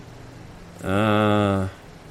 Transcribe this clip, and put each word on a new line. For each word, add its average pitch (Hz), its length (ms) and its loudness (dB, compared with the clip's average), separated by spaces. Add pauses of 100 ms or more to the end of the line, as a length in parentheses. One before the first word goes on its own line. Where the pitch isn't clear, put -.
(840)
Ah, 104 840 4 (440)